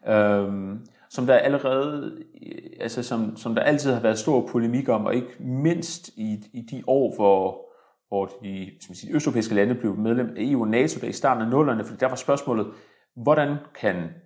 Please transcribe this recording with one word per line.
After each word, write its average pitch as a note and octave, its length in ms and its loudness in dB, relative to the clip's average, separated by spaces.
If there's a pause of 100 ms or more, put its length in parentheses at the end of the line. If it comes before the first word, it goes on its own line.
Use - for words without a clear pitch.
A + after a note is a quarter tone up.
øh, G2+ 680 2 (340)
som B2+ 160 -4
der B2+ 80 8
allerede, C#3 880 0 (180)
øh, - 200 -14 (180)
altså A#2 220 -6
som, A2+ 340 -4
som A#2 180 -6
der A2 80 2
altid C#3 300 2
har A#2 80 0
været A2 180 2
stor B2+ 280 2
polemik A#2+ 420 0
om, G#2+ 160 2
og G2 100 0
ikke B2 260 -4
mindst D#3 680 -2
i, G#2+ 440 -6
i A#2+ 80 -12
de A#2 260 -12
år, C3 280 2
hvor, F#2+ 540 2 (400)
hvor G2 180 -2 (160)
de, G2 280 -10 (100)
som - 100 -20
man F#2 60 -16
siger, A2+ 200 -6
østeuropæiske A#2 380 0
lande G#2 200 4
blev G#2 220 -2
medlem A2+ 400 0
af G#2 60 -6
E C3+ 140 0
U A#2+ 40 0
og A2 80 0
nato C3 320 0
der A#2+ 60 -8
i A2 60 -6
starten B2 300 0
af A2+ 60 -2
nullerne, B2+ 360 2
fordi G#2+ 160 -14
der B2+ 80 2
var B2 80 -4
spørgsmålet, B2+ 500 -2 (500)
hvordan C#3+ 400 2 (240)
kan F2+ 280 -2 (180)